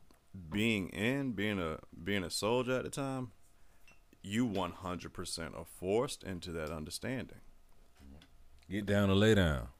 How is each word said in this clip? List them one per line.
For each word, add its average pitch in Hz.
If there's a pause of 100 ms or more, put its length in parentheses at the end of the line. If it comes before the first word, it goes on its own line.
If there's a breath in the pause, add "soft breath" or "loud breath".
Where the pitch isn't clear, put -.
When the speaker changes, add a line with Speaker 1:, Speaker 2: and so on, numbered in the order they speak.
(500)
Speaker 1:
being 104
in, 131
being 101
a, 78 (240)
being 95
a 80
soldier 120
at 127
the -
time, 131 (880 soft breath)
you 104
one 95
hundred 90
percent 82
are 82
forced 104
into 92
that 80
understanding. 85 (1300)
Speaker 2:
Get 101
down 101
or 95
lay 107
down. 73 (100)